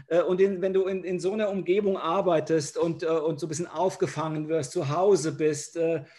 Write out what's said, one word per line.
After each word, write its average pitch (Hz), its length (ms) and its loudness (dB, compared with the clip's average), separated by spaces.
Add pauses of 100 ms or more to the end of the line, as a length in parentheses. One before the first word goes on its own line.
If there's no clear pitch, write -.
Äh, 170 160 2
und 180 180 2
in, 190 220 2
wenn 190 100 0
du 190 120 2
in, 190 180 -4
in 180 160 -4
so 180 140 -2
einer 214 180 -2
Umgebung 190 460 0
arbeitest 160 840 0
und, 170 240 0
äh, 170 40 -2
und 160 340 0
so 175 60 -6
ein - 20 -4
bisschen 160 180 -4
aufgefangen 156 800 -2
wirst, 156 220 0
zu 160 180 -2
Hause 160 480 4
bist, 151 400 -2
äh, 165 280 0 (140)